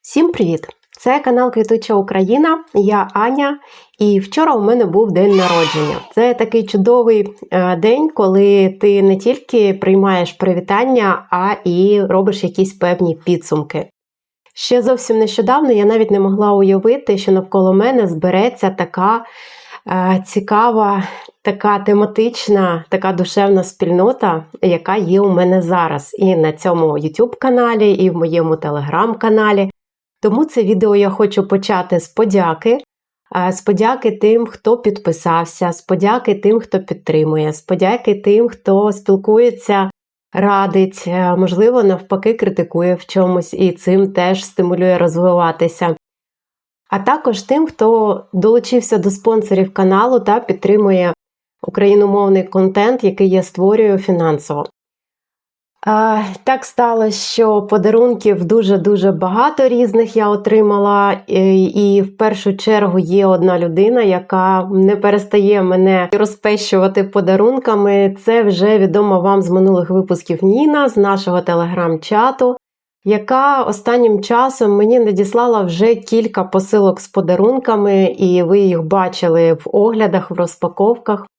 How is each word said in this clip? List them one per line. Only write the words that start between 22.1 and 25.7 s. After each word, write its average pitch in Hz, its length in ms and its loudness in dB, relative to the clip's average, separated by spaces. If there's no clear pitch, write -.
така 190 240 -4
душевна 185 520 0
спільнота, 180 800 -2
яка 180 340 -2
є 190 240 0
у 202 100 2
мене 180 320 2
зараз 165 560 -4